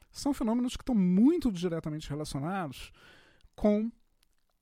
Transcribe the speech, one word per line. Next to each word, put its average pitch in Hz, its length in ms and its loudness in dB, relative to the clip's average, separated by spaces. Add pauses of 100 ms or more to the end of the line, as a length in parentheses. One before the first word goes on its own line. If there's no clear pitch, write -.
(100)
São - 240 -4
fenômenos 247 420 -2
que - 60 -12
estão 254 140 0
muito 214 560 4
diretamente 160 560 -6
relacionados 151 800 -6 (640)
com 214 340 2 (720)